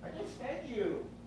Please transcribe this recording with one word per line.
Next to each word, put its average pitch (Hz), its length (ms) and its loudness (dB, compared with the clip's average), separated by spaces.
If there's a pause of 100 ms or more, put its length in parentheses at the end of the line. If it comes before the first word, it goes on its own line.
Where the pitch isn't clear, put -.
I - 140 -4
just - 220 -2
fed 247 280 0
you. 202 380 4 (200)